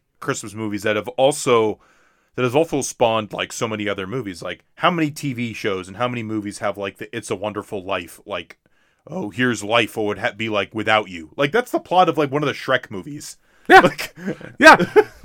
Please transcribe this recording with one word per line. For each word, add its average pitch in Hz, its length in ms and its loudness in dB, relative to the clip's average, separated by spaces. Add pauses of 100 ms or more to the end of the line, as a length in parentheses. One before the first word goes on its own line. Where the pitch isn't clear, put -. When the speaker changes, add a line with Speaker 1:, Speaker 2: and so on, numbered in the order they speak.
(200)
Speaker 1:
Christmas 120 340 -8
movies 107 300 -6
that 107 120 2
have 104 140 -2
also, 123 720 2 (560)
that 123 80 -2
have 123 120 0
also 151 260 2
spawned, 113 520 0
like, 95 180 -6
so - 160 -6
many 107 220 -4
other 98 180 -4
movies. 101 360 -10
Like, 90 200 -10 (120)
how 170 160 2
many 165 200 0
T 147 220 -6
V 117 200 -6
shows 95 340 -4
and 92 100 -16
how 120 100 -2
many 120 160 -6
movies 107 360 -6
have, 101 180 -4
like, 101 200 -8
the - 180 -14
It's 117 160 -8
a 110 40 -2
Wonderful 98 480 -8
Life, 92 440 -8
like, 90 320 -12 (480)
"Oh, 151 240 -10
here's 117 320 -2
life, 110 340 0
what 110 80 -2
would 101 140 -4
ha-, 113 140 -2
be 110 160 -6
like 101 240 -4
without 107 360 2
you?" 82 260 -16
Like, 143 160 -2
that's 233 200 -2
the 330 80 -2
plot 180 280 2
of, 143 120 -2
like, 143 120 0
one 147 120 -2
of 147 40 -2
the 120 60 -4
Shrek - 380 -4
movies. 127 460 -12 (300)
Speaker 2:
Yeah. - 140 12
Speaker 1:
<laughs> 170 80 6
Like - 260 -10 (440)
Speaker 2:
Yeah. 208 440 8 (220)